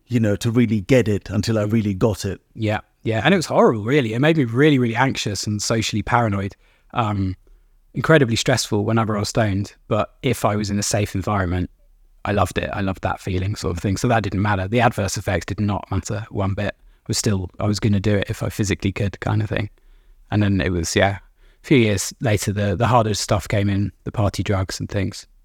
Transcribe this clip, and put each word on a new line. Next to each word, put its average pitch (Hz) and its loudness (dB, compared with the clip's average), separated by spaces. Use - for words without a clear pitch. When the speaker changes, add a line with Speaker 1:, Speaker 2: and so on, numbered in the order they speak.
Speaker 1:
you 120 0
know, 107 2
to 117 -2
really 113 2
get 117 4
it 104 -2
until 107 0
I 104 0
Speaker 2:
Mm. 104 -4
Speaker 1:
really 107 2
got 101 0
it. 95 -6
Speaker 2:
Yeah, 107 -4
yeah. 110 -2
And 160 4
it 202 4
was 165 -2
horrible, 131 2
really. 123 0
It 117 -2
made 156 2
me 151 2
really, 139 4
really 117 -2
anxious 113 -2
and 104 -2
socially 110 -2
paranoid. 101 0
Um, 101 -2
incredibly 139 4
stressful 110 0
whenever 110 0
I 104 -2
was 101 -2
stoned. 104 0
But - -2
if 123 0
I 104 2
was 104 -2
in 101 0
a - 0
safe 104 -2
environment, 90 -2
I 104 -2
loved 95 0
it. 87 -2
I 104 -6
loved 95 -4
that - -4
feeling 95 -2
sort 90 -4
of 87 -8
thing. 98 0
So 123 0
that 113 2
didn't 98 -2
matter. 101 0
The 110 0
adverse 110 0
effects 98 -4
did 98 -6
not 104 -2
matter 104 -4
one 98 -2
bit. 101 -4
I - -20
was 117 -2
still, 95 -2
I 104 -2
was 104 0
gonna 104 2
do 104 2
it 98 -2
if - -8
I 101 -2
physically 98 -2
could - -4
kind 107 0
of 107 -4
thing. 104 -4
And 104 2
then 98 2
it 76 0
was, 85 -2
yeah, 98 2
a - -20
few 147 6
years 107 2
later, 107 0
the, 101 0
the 104 2
harder 110 4
stuff - -2
came 101 0
in, 98 0
the - -10
party 101 0
drugs 95 -2
and 98 -6
things. 98 -6